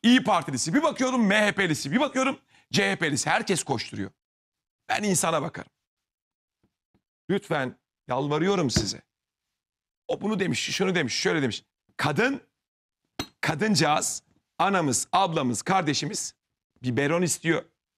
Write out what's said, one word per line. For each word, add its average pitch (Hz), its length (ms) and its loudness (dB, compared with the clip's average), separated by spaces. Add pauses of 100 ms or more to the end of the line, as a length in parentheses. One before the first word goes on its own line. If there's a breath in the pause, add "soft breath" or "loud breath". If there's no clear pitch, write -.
İYİ 240 200 6
Partilisi, 160 500 -2
bir 294 100 2
bakıyorum 247 420 0
M 208 160 4
H 208 100 2
P'lisi, 160 400 -2
bir 220 80 0
bakıyorum 262 400 -2 (320 soft breath)
C 196 200 0
H 185 40 -2
P'lisi. 147 340 -2
Herkes 196 340 0
koşturuyor. 107 480 -6 (800)
Ben - 140 -2
insana 165 380 0
bakarım. - 300 -12 (1600)
Lütfen 156 480 -2 (300)
yalvarıyorum 151 640 0
size. 98 320 -2 (1040)
O - 140 -4
bunu 202 180 0
demiş, 123 200 0 (160)
şunu 190 200 0
demiş, 139 180 0
şöyle 175 280 0
demiş. 117 220 -2 (340)
Kadın, 220 440 0 (1000)
kadıncağız, 156 840 0 (340)
anamız, 170 540 2
ablamız, 160 500 2
kardeşimiz 165 760 -2 (480)
biberon 143 380 0
istiyor. 165 440 -2 (320)